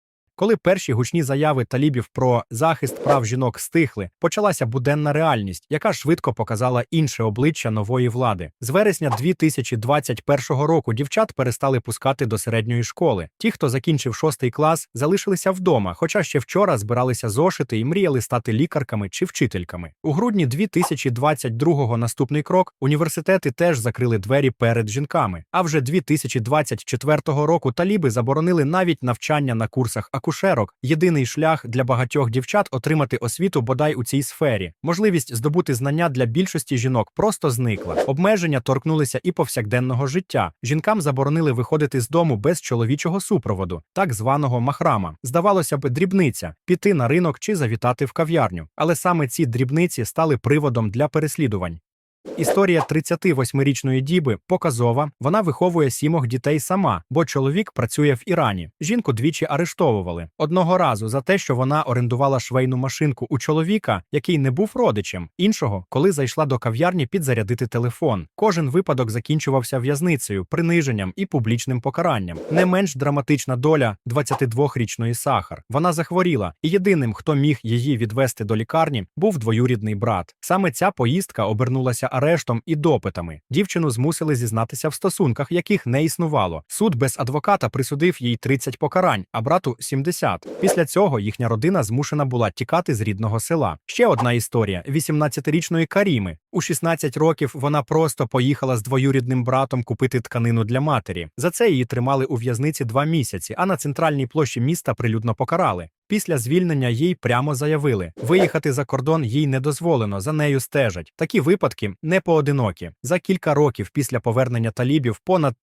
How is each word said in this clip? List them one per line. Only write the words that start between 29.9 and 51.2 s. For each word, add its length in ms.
акушерок. 600
Єдиний 440
шлях 400
для 180
багатьох 460
дівчат 400
отримати 460
освіту 440
бодай 340
у 100
цій 180
сфері. 500
Можливість 520
здобути 400
знання 340
для 160
більшості 540
жінок 360
просто 360
зникла. 440
Обмеження 640
торкнулися 640
і 100
повсякденного 760
життя. 460
Жінкам 380
заборонили 520
виходити 480
з 80
дому 280
без 240
чоловічого 600
супроводу, 600
так 220
званого 460
махрама. 640
Здавалося 540
б, 140
дрібниця — 640
піти 280
на 140
ринок 300
чи 180
завітати 480
в 80
кав'ярню. 640
Але 200
саме 320
ці 180
дрібниці 580
стали 320
приводом 540
для 180
переслідувань. 720